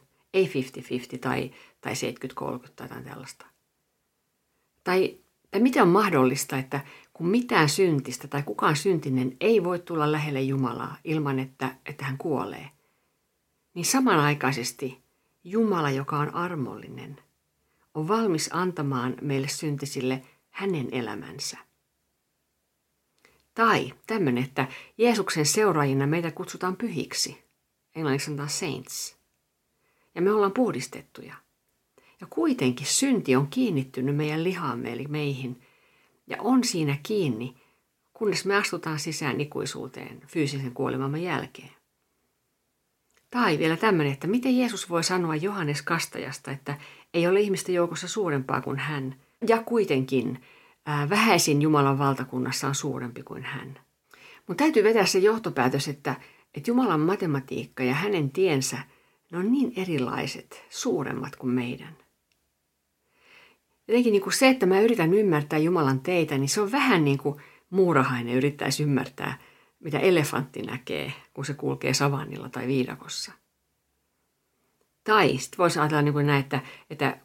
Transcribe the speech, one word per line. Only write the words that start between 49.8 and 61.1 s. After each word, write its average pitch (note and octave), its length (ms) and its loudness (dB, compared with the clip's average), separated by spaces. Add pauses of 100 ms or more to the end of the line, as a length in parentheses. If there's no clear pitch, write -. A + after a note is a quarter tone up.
ää, D3 240 -2
vähäisin F3 520 4
Jumalan C#3+ 360 4
valtakunnassa C3 720 -2
on C#3 80 -2
suurempi B2+ 480 -8
kuin - 200 -14
hän. C3+ 360 -12 (680)
Mun F3+ 100 -6
täytyy D4 260 6
vetää G#3+ 220 6
se F#3+ 140 2
johtopäätös, D3+ 680 2
että, C#3+ 280 -6 (380)
että D3+ 180 -4
Jumalan A#3+ 280 2
matematiikka D3 840 -2
ja B2+ 100 2
hänen E3 360 0
tiensä, C#3+ 480 0 (540)
ne E3+ 60 -8
on F#3+ 140 0
niin C4+ 240 2
erilaiset, D#3+ 920 -4
suuremmat D3+ 680 -4